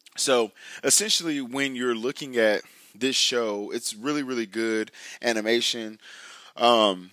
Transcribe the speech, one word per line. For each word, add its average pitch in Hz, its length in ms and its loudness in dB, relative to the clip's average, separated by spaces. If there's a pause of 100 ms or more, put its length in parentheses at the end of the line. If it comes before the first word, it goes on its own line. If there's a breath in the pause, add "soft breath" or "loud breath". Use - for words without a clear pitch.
(160)
so, 120 380 2 (280 loud breath)
essentially, 165 600 0
when 135 340 -4
you're 123 180 0
looking 127 440 -6
at 107 240 4 (340 loud breath)
this 127 220 -2
show, 107 540 0
it's 110 220 -6
really, 143 300 -4
really 127 220 -4
good 110 460 -2 (300 loud breath)
animation. 113 800 0 (560 loud breath)
Um, 104 580 4